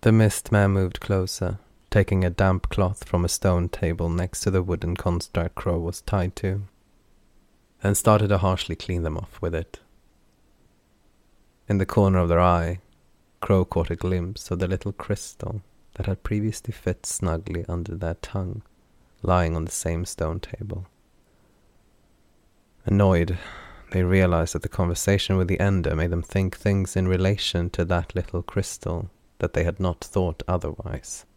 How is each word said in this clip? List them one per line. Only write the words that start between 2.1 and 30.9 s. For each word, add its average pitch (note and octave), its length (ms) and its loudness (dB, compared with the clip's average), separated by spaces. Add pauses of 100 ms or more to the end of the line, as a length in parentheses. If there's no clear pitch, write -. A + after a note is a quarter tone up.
a F2+ 60 2
damp F#2 400 2
cloth G2 340 -2
from F2 220 0
a E2+ 40 0
stone F2+ 380 0
table E2+ 420 -2
next F2 320 -4
to G2+ 100 0
the F#2 120 2
wooden F2 320 -2
construct E2+ 600 -2
Crow F2 240 -2
was E2+ 220 -6
tied F2+ 360 -2
to, G2+ 260 -4 (1200)
and G2 140 2
started G#2+ 320 4
to G2+ 80 2
harshly F#2 380 0
clean F2 280 -6
them D#2 140 -4
off - 240 -12
with E2+ 120 -4
it. E2 260 -8 (1900)
In G2+ 120 2
the F#2+ 60 2
corner G2 340 4
of F2 100 2
their E2+ 100 6
eye, F2 400 4 (600)
Crow F#2 240 4
caught - 240 -2
a E2+ 60 -2
glimpse F#2 560 -4
of F2+ 80 -4
the F2+ 80 0
little F#2+ 260 -4
crystal - 680 -8 (340)
that - 100 -4
had F#2+ 180 -4
previously G#2+ 480 -4
fit - 340 -4
snugly E2+ 640 -4
under F2 280 -4
their E2+ 200 -4
tongue, F#2+ 460 -6 (600)
lying F2 340 2
on E2 100 -2
the E2 60 -8
same E2+ 340 -4
stone E2 340 -4
table. F#2 480 -10 (2000)
Annoyed, F#2 520 4 (540)
they F#2 120 2
realized F2 520 4
that E2+ 60 -2
the - 80 -6
conversation F#2+ 680 0
with F2+ 100 2
the F#2+ 120 0
Ender F#2+ 360 2
made E2+ 160 0
them F2 100 0
think F#2+ 340 -2
things G2 400 0
in F#2 120 2
relation F#2 640 0
to F2+ 140 -2
that F2 300 -2
little F2 260 -4
crystal - 680 -6 (300)
that F2+ 140 -2
they - 100 0
had E2+ 160 -2
not F2+ 240 -2
thought F2+ 440 -4
otherwise. - 800 -6 (120)